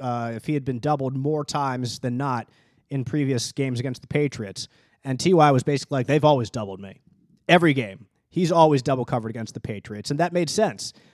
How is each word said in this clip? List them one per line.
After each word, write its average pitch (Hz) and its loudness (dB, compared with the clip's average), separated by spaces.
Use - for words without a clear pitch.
uh, 120 -4
if 110 -12
he 151 -2
had 143 -2
been 127 -4
doubled 135 -2
more 147 -2
times 127 -4
than 123 -4
not 127 -4
in 135 -4
previous 135 -2
games 131 -4
against 127 -6
the - -20
Patriots. 131 -4
And 131 -2
T 180 2
Y 151 8
was 131 4
basically 143 -2
like, 123 -2
"They've 143 2
always 139 4
doubled 98 -8
me. 98 -18
Every 165 6
game, 107 -6
he's 170 0
always 156 6
double 131 -2
covered 113 -4
against 113 -12
the 113 -12
Patriots." 104 -10
And 147 -4
that 170 0
made 175 0
sense, 160 -2